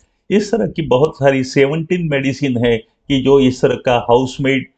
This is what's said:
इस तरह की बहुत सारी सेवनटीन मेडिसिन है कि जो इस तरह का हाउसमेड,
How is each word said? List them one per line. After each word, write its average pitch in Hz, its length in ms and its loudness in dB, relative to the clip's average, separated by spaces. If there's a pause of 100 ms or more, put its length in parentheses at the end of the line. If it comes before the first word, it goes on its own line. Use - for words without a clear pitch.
(320)
इस 208 200 0
तरह 208 160 -2
की 156 140 -6
बहुत 139 340 0
सारी 135 280 0
सेवनटीन 160 640 -2
मेडिसिन 135 500 -2
है 117 200 0
कि - 440 -6
जो 135 180 4
इस 127 220 2
तरह 123 140 2
का 120 220 0
हाउसमेड, 127 720 0 (100)